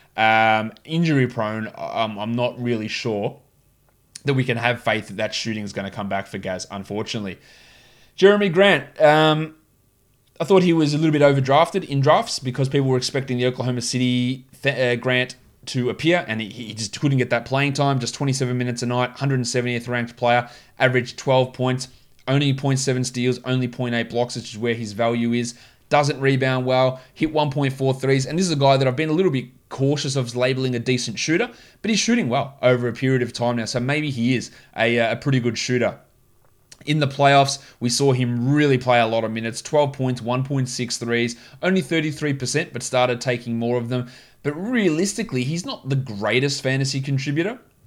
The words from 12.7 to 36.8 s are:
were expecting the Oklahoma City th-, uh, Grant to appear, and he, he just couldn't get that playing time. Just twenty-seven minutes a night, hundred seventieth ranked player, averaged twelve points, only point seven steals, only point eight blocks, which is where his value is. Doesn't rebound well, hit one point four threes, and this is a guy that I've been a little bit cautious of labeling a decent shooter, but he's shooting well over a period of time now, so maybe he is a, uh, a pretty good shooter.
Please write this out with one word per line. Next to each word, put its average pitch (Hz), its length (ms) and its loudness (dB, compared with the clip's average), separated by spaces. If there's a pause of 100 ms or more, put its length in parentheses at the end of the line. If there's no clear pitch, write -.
were 131 80 2
expecting 131 420 -2
the 123 100 2
Oklahoma 123 340 -2
City 123 640 0 (160)
th-, 123 360 0
uh, 117 40 -10
Grant 127 340 0 (300)
to 123 240 -2
appear, 165 360 0
and 110 140 -4
he, 110 80 -6
he 107 260 -12
just 110 240 -10
couldn't 139 200 0
get 127 140 0
that 120 120 0
playing 139 300 -2
time. 139 260 0
Just 120 140 -6
twenty-seven 127 440 -2
minutes 123 240 -4
a 123 40 -4
night, 123 240 0
hundred 131 360 -2
seventieth 123 440 -4
ranked 120 260 -6
player, 120 320 2 (320)
averaged 127 380 2
twelve 131 360 2
points, 127 360 -4 (360)
only 139 280 2
point 135 260 0
seven 127 240 -2
steals, 123 400 -2
only 127 240 -2
point 120 260 -6
eight 117 160 -2
blocks, 120 260 -2
which - 180 -10
is 107 40 -14
where 117 180 -2
his 110 180 -8
value 117 400 0
is. 120 220 -4 (340)
Doesn't 147 300 2
rebound 131 460 0
well, 127 360 2 (120)
hit 156 200 -4
one 151 180 0
point 135 220 0
four 135 200 0
threes, 135 320 0
and 151 120 -4
this 185 80 2
is 175 60 -2
a 156 40 0
guy 139 220 4
that 131 100 2
I've 123 80 0
been 156 140 -2
a 156 40 0
little 180 180 2
bit 131 160 -2 (220)
cautious 139 460 -2
of 123 200 -4
labeling 127 400 0
a 120 40 -2
decent 120 380 -2
shooter, 180 320 -2 (320)
but 208 80 -2
he's 214 100 2
shooting 233 300 0
well 127 320 -4
over 123 260 4
a 117 60 -2
period 131 300 0
of 120 100 -4
time 120 220 0
now, 113 100 -2
so 120 140 -4
maybe 143 320 -2
he 123 240 2
is 107 160 -4 (260)
a, 117 220 2
uh, 113 140 2
a - 20 -2
pretty 131 240 0
good 117 180 -2
shooter. 117 420 -2 (840)